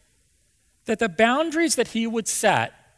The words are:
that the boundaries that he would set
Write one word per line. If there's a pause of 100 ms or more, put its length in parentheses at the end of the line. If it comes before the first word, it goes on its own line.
(840)
that
the
boundaries
that
he
would
set (240)